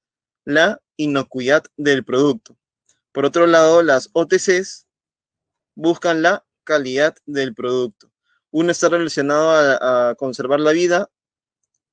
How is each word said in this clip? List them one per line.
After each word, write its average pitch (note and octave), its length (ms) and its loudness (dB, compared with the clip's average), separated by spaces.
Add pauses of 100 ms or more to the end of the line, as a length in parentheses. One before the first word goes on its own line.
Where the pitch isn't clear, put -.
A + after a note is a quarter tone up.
(460)
la D#3+ 360 0 (140)
inocuidad C#3 720 -2 (100)
del C#3+ 300 -2
producto. B2+ 520 -2 (540)
Por C#3 140 -4
otro E3+ 200 2
lado, E3 380 4
las C3+ 300 0
O E3 120 0
T F#3 140 0
Cs - 480 -4 (880)
buscan E3 460 -2
la F3+ 240 0 (180)
calidad C#3+ 520 -2 (100)
del C3+ 280 -6
producto. B2 580 -6 (400)
Uno E3+ 200 0
está E3+ 160 0
relacionado D#3+ 640 0
a, B2+ 580 2
a A#2+ 60 -4
conservar C3+ 460 -4
la D3+ 100 2
vida F3 380 0 (840)